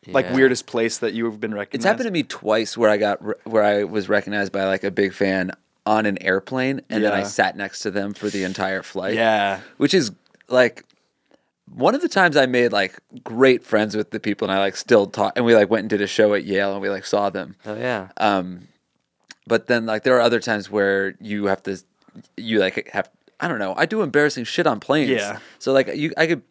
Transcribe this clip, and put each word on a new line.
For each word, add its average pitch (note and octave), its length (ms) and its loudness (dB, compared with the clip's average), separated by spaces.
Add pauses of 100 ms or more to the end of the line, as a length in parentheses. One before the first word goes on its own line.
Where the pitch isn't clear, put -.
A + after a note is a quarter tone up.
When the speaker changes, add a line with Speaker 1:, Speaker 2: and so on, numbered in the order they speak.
Speaker 1:
Like, B2 180 0
Speaker 2:
Yeah. C3 100 -4
Speaker 1:
weirdest C3 320 4
place A2+ 300 -2
that G#2+ 160 -4
you A2+ 120 -4
have G#2+ 140 -6
been A2 140 -6
recognized. G2+ 220 -8
Speaker 3:
It's A#2 100 -6
happened A3+ 220 0
to G#3 40 -6
me E3+ 120 -2
twice G#2+ 540 -2
where A2+ 120 6
I G#2 80 4
got G2+ 280 0
re-, G#2+ 80 -4 (120)
where A2 180 2
I G#2 220 4
was G2+ 240 -4
recognized G2+ 420 0
by, G2 140 -2
like, F#2+ 180 0
a G2 80 -2
big G2 220 0
fan F#2+ 380 -2 (340)
on G#2+ 200 2
an G2 160 -2
airplane, B2+ 680 -2
and G#2+ 140 0
then G2+ 100 2
I G2 60 0
Speaker 1:
Yeah. G2 60 -4
Speaker 3:
sat G2+ 300 -2
next G2 260 -10
to G2+ 100 -4
them G2+ 220 -4
for G#2 160 -6
the G2 140 -4
entire F#2+ 400 -4
flight. F#2+ 320 -6
Speaker 1:
Yeah. G#2 440 0 (180)
Speaker 3:
Which C#3+ 160 0
is, C3+ 180 2 (380)
like, B2 340 2 (920)
one E3 220 0
of D#4 60 -4
the F4 80 -4
times F3 280 2
I C3+ 80 4
made, B2 260 2
like, G2 280 -2 (240)
great B2 400 4
friends G#2+ 320 0
with G#2+ 160 -4
the A2 80 -6
people, G#2 280 -4
and F#2+ 80 0
I, G2 40 2
like, G2 160 0
still G#2 320 4
talk, G2+ 280 -2
and B2 100 0
we, A#2 100 6
like, G#2 140 6
went G#2+ 140 2
and G#2+ 60 -8
did G2+ 120 0
a G2+ 60 0
show G#2+ 280 2
at F#2+ 80 -2
Yale, G2 300 0
and G2 80 -6
we, G2 80 -4
like, G2 160 -6
saw G2+ 260 0
them. F2+ 240 -10 (100)
Speaker 2:
Oh, G#2+ 100 -8
yeah. A2+ 420 -6
Speaker 3:
Um, F#2 500 -2 (800)
but A2+ 200 0
then, A#2 180 0
like, G#2+ 180 -4
there B2+ 140 4
are A#2+ 40 4
other A#2 180 2
times G#2 300 -4
where G2 500 0
you G#2 260 -6
have G2 180 0
to, F#2+ 140 -6 (600)
you, A2 220 0
like, F#2+ 340 -2
have, G2 160 -4 (300)
I E3 80 -4
don't C3+ 120 -4
know, F#2+ 160 -2
I D#3+ 120 2
do A3 140 -2
embarrassing C#3+ 440 0
shit E3+ 220 0
on A2+ 120 0
planes. C#3 300 0
Speaker 1:
Yeah. G#2 300 -2 (200)
Speaker 3:
So, C3+ 140 -2
like, C3+ 220 4
you, D3+ 220 -4
I D#3+ 100 2
could D#3+ 240 -2